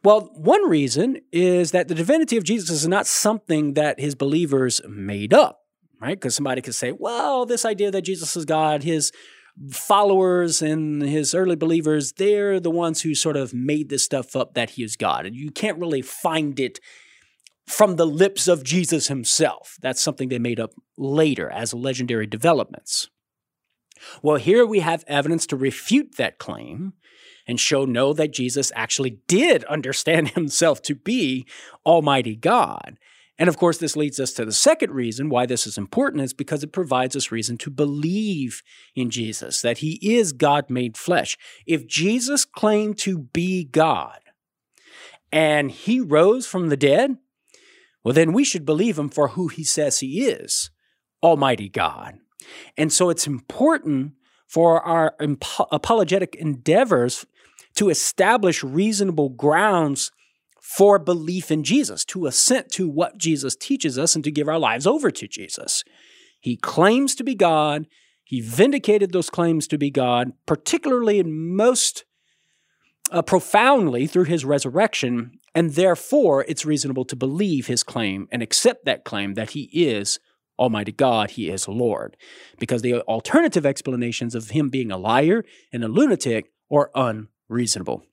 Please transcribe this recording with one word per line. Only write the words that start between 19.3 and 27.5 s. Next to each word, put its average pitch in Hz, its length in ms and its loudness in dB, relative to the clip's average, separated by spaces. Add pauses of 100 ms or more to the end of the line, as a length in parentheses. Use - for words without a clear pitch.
That's 131 200 -6
something 135 300 -4
they 123 80 -4
made 117 200 -2
up 110 140 -8 (240)
later 139 540 0
as 113 240 -8
legendary 123 520 -4
developments. 117 840 -2 (1120)
Well, 151 160 2
here 202 300 4
we 208 140 2
have 165 260 -2
evidence 147 420 0
to 143 80 -4
refute 139 600 0
that - 220 -2
claim 104 560 -12 (520)
and 120 140 -6